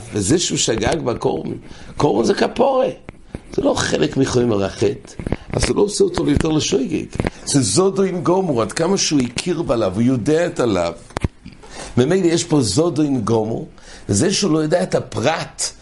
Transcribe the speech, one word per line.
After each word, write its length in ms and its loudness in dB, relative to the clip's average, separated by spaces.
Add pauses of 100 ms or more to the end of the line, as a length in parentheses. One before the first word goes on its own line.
(120)
וזה 260 2
שהוא 200 -2
שגג 460 0
בקורבן, 480 -2 (440)
קורבן 280 2
זה 100 4
כפורה. 540 2 (680)
זה 60 0
לא 120 2
חלק 420 0
מחומר 480 2
החטא. 480 -2 (400)
אז 100 0
זה 120 0
לא 80 2
עושה 220 2
אותו 260 0
יותר 180 2
לשוגג. 580 -2 (380)
זה 180 2
זודו 400 2
עם 200 0
גומר, 400 0
עד 100 -4
כמה 260 0
שהוא 220 2
הכיר 420 -4
בלאו, 320 0
הוא 80 0
יודע 440 2
את 140 -6
הלאו. 320 2 (1040)
ממילא 300 4
יש 180 2
פה 160 2
זודו 420 2
עם 180 0
גומר, 420 0 (460)
וזה 240 2
שהוא 200 0
לא 60 4
יודע 240 2
את 120 -2
הפרט 680 -4 (200)